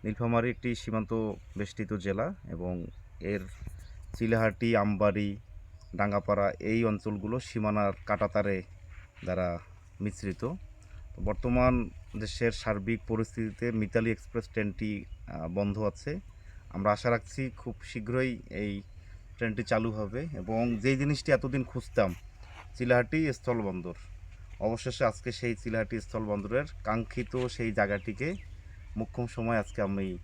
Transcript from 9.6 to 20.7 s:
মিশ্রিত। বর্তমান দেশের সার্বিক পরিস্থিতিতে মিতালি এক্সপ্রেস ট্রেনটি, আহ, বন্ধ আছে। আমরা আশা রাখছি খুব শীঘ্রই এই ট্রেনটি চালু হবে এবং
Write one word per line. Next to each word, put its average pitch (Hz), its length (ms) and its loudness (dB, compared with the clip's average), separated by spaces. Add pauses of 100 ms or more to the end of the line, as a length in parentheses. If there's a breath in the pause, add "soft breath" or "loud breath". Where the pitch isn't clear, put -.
মিশ্রিত। 98 440 -4 (800 loud breath)
বর্তমান 123 680 4 (280)
দেশের 113 340 0
সার্বিক 107 540 0
পরিস্থিতিতে 113 680 0
মিতালি 113 380 2
এক্সপ্রেস - 380 -4
ট্রেনটি, 104 560 -2 (220)
আহ, 80 220 -6
বন্ধ 101 300 2
আছে। 143 420 -2 (500 loud breath)
আমরা 98 220 4
আশা 120 180 2
রাখছি - 460 0
খুব - 260 -8
শীঘ্রই 123 560 -2 (120)
এই 101 320 -2 (540 loud breath)
ট্রেনটি 113 260 0
চালু 113 280 2
হবে 107 420 -4
এবং 113 440 0